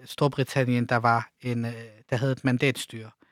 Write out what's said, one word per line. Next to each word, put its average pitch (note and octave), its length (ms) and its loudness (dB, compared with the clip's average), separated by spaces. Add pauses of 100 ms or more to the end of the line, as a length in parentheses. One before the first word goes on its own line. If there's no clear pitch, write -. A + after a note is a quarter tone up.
Storbritannien, B2+ 800 0
der B2 100 0
var A#2 340 2 (120)
en, A#2 240 -4
øh, A#2 60 -6 (380)
der C3+ 80 0
havde C3+ 140 0
et B2+ 120 -6
mandatstyre B2 680 0 (220)